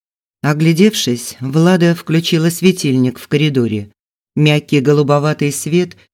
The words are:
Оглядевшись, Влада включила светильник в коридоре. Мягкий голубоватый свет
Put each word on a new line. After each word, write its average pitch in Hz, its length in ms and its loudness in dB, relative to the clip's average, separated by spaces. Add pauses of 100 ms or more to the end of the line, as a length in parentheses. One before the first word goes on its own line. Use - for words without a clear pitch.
(400)
Оглядевшись, 156 960 0
Влада 170 560 2
включила 165 540 -2
светильник 147 680 0
в - 100 -20
коридоре. 123 640 -2 (440)
Мягкий 147 440 2
голубоватый 147 720 0
свет 175 460 -4 (160)